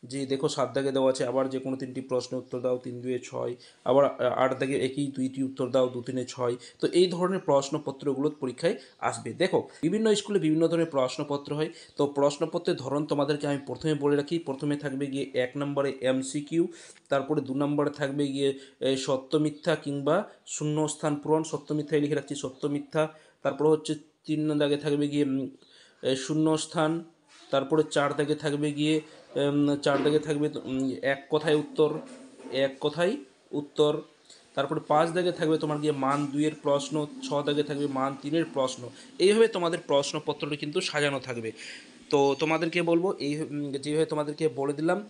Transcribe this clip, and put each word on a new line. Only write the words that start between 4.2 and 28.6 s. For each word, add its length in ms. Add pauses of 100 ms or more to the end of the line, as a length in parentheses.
আট 240
দাগে 160 (100)
একই 220
দুইটি 360
উত্তর 260
দাও, 200
দু 120
তিনে 240
ছয়। 300 (240)
তো 80
এই 200
ধরনের 320
প্রশ্নপত্রগুলো 920
পরীক্ষায় 460 (240)
আসবে। 340
দেখো, 340 (140)
বিভিন্ন 340
স্কুলে 240
বিভিন্ন 280
ধরনের 180
প্রশ্নপত্র 720
হয়। 140 (280)
তো 100
প্রশ্নপত্রের 680
ধরন 300
তোমাদেরকে 420
আমি 180
প্রথমে 280
বলে 220
রাখি। 240
প্রথমে 380
থাকবে 300
গিয়ে 260
এক 240
নম্বরে 440
এমসিকিউ, 680 (420)
তারপরে 320
দু 120
নম্বরে 360
থাকবে 380
গিয়ে, 260 (260)
এ, 180
সত্য 400
মিথ্যা 380
কিংবা 540 (160)
শূন্যস্থান 680
পূরণ। 280
সত্য 300
মিথ্যাই 280
লিখে 140
রাখছি, 200
সত্য 320
মিথ্যা। 360 (380)
তারপরে 280
হচ্ছে 260 (300)
তিন 320
দাগে 200
থাকবে 300
গিয়ে, 160
উম, 240 (560)
এ, 120
শূন্যস্থান। 760 (580)
তারপরে 420
চার 260
দাগে 180
থাকবে 360